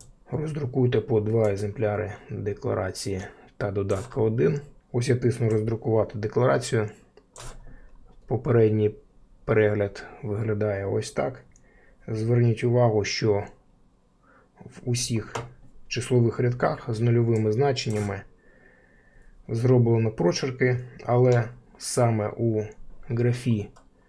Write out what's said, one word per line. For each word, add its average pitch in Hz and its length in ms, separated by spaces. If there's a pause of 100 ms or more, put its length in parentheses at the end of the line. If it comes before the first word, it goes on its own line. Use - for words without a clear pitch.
(320)
роздрукуйте 135 680
по 110 200
два 107 300
екземпляри 101 640 (160)
декларації 101 920 (360)
та 104 140
додатка 98 500
один. 139 400 (300)
Ось 120 180
я 120 60
тисну 117 340
роздрукувати 110 680
декларацію. 123 720 (1400)
Попередній 110 680 (500)
перегляд 104 580 (200)
виглядає 104 600
ось 107 260
так. 139 320 (640)
Зверніть 117 560
увагу, 120 400
що 104 400 (1200)
в - 240
усіх 120 460 (520)
числових 117 520
рядках 127 540
з 107 60
нульовими 113 520
значеннями 107 680 (1300)
зроблено 117 640
прочерки, 131 680 (260)
але 123 380 (340)
саме 113 600
у 110 260 (440)
графі 120 600 (400)